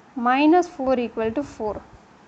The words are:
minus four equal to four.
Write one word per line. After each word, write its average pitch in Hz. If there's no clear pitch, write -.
minus 294
four 262
equal 226
to 285
four. 214